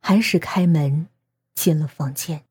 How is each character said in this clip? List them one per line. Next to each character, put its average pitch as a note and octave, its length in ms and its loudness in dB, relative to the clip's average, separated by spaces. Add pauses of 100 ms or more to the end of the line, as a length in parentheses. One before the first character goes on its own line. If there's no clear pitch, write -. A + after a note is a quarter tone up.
还 G3 200 2
是 G3 180 0
开 F3+ 280 0
门 D#3 420 2 (460)
进 D#3+ 240 0
了 D3+ 80 -2
房 C3+ 280 -8
间。 D#3 360 -10